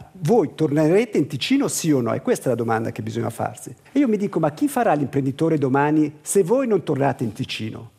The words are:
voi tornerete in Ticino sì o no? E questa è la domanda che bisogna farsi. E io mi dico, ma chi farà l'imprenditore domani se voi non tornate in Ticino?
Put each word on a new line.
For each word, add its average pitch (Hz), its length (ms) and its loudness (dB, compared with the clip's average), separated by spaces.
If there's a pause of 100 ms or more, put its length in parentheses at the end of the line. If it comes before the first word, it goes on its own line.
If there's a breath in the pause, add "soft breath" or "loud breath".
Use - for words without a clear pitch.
(140)
voi 175 420 2
tornerete 156 600 2
in 151 120 2
Ticino 254 400 0
sì 156 240 0
o 135 80 2
no? 113 120 0
E 110 100 -4
questa - 240 -2
è - 20 0
la 120 80 2
domanda 113 340 -2
che 113 120 -8
bisogna 113 280 -4
farsi. 113 420 -8 (200)
E 269 80 2
io 285 80 4
mi 208 80 2
dico, 190 240 -2
ma 156 100 2
chi 156 160 -2
farà 226 280 2
l'imprenditore 143 640 0
domani 143 640 2
se - 200 2
voi 240 240 0
non 208 160 2
tornate 135 400 -2
in 110 100 -2
Ticino? 110 680 -10